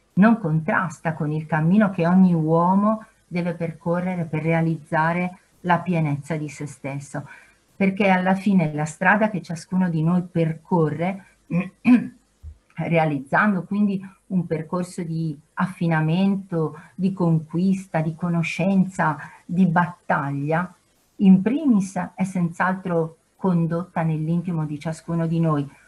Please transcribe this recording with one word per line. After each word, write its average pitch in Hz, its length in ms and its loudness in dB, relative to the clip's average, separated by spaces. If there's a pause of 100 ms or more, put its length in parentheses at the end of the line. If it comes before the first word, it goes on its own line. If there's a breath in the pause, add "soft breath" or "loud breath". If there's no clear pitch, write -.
(140)
Non 220 260 4
contrasta 160 720 -2
con 151 180 -4
il 156 140 -4
cammino 175 440 2
che 165 160 -2
ogni 180 280 6
uomo 180 720 2 (220 loud breath)
deve 175 260 -4
percorrere 170 720 -4
per 156 180 -4
realizzare 165 920 0 (240 loud breath)
la 175 180 2
pienezza 160 560 -2
di 151 140 -6
se 147 180 -10
stesso, 139 600 -10 (480 loud breath)
perché 196 340 0
alla 185 260 2
fine 190 380 2
la 151 120 -4
strada 202 440 2
che 180 120 -6
ciascuno 180 480 -4
di 160 140 0
noi 175 180 2
percorre, 165 1040 -2 (220 loud breath)
<clears throat> 190 640 2 (640)
realizzando 160 880 0
quindi 196 380 0 (260 loud breath)
un 180 180 0
percorso 175 580 -6
di 160 340 -4 (180)
affinamento, 170 1200 0 (140)
di 190 200 -2
conquista, 170 880 0
di 160 140 -4
conoscenza, 170 1040 0 (280 loud breath)
di 185 200 2
battaglia, 160 1080 -2 (440)
in 190 240 8
primis 226 560 0 (180)
è - 80 -4
senz'altro 175 920 -2 (180)
condotta 170 680 -2
nell'intimo 160 600 -2
di 147 140 -8
ciascuno 165 480 -6
di 165 120 -2
noi, 147 280 0 (200 loud breath)